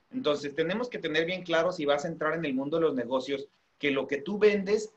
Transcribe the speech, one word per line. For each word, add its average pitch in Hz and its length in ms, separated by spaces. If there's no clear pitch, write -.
Entonces, 139 420
tenemos 190 360
que 214 80
tener 160 260
bien 180 180
claro 170 300
si 156 140
vas 143 180
a 180 40
entrar 156 260
en 165 100
el 143 80
mundo 139 240
de 165 60
los 151 120
negocios, 131 540
que 143 120
lo 135 160
que 143 120
tú 208 200
vendes 202 580